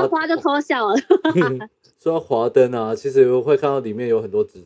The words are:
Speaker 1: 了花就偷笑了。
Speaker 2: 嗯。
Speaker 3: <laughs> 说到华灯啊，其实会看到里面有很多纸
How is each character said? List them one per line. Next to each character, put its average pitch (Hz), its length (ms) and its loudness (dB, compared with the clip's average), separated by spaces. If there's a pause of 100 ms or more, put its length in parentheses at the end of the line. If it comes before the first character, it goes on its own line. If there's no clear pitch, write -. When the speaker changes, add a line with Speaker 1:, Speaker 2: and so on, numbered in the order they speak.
Speaker 1:
了 - 60 2
花 320 180 -2
就 330 80 0
偷 294 240 0
笑 254 300 -2
了。 202 60 2 (400)
Speaker 2:
嗯。 139 340 -2
Speaker 3:
<laughs> - 340 -20
说 160 100 -2
到 165 60 -2
华 120 300 -2
灯 127 240 2
啊， 113 200 -4
其 123 160 -6
实 131 300 4
会 139 160 2
看 143 140 0
到 139 100 -2
里 113 140 -6
面 120 160 -6
有 113 120 2
很 110 80 -10
多 104 140 0
纸 92 220 -14